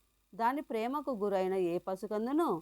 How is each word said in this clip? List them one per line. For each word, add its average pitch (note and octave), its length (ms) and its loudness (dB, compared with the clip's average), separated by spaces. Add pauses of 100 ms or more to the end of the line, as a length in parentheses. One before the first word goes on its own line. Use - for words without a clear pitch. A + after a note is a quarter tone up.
(340)
దాని A#3 280 0
ప్రేమకు C4 500 -2
గురైన F#3+ 520 2
ఏ E3+ 140 2
పసికందును A3 720 0 (120)